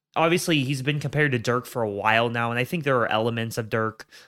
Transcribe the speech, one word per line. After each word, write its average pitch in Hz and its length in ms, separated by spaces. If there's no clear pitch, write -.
obviously, 165 480
he's 131 180
been 147 180
compared 147 340
to 123 40
Dirk 123 300
for 120 160
a 107 80
while 110 380
now, 117 200
and 120 100
I 127 40
think 160 200
there 135 140
are 113 140
elements 113 480
of 107 100
Dirk, 110 380